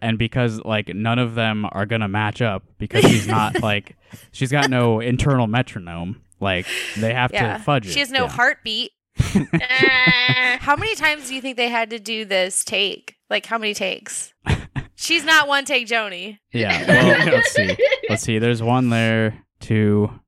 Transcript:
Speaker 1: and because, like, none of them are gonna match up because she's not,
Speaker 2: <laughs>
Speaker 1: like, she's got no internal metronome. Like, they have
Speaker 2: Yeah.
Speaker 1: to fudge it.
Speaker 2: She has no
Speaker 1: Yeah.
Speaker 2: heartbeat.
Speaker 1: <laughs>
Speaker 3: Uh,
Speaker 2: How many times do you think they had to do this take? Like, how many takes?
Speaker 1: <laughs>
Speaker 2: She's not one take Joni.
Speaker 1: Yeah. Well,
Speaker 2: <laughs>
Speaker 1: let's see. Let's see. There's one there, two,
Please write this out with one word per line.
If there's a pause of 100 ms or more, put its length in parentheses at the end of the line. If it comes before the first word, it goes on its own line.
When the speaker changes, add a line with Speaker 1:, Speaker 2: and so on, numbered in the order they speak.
Speaker 1:
and
because,
like,
none
of
them
are
gonna
match
up (160)
because
she's
not,
Speaker 2:
<laughs>
Speaker 1:
like, (360)
she's
got
no
internal
metronome. (200)
Like, (300)
they
have
Speaker 2:
Yeah.
Speaker 1:
to
fudge
it.
Speaker 2:
She
has
no
Speaker 1:
Yeah.
Speaker 2:
heartbeat. (260)
Speaker 1:
<laughs>
Speaker 3:
Uh,
Speaker 2:
How
many
times
do
you
think
they
had
to
do
this
take? (140)
Like,
how
many
takes? (140)
Speaker 1:
<laughs> (420)
Speaker 2:
She's
not
one
take
Joni. (140)
Speaker 1:
Yeah.
Well,
Speaker 2:
<laughs>
Speaker 1:
let's
see. (320)
Let's
see.
There's
one
there, (160)
two, (180)